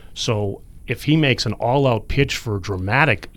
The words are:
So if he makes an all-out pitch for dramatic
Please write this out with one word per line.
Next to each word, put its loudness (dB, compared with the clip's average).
So -2
if -4
he 4
makes 2
an -2
all-out 2
pitch 0
for -4
dramatic 0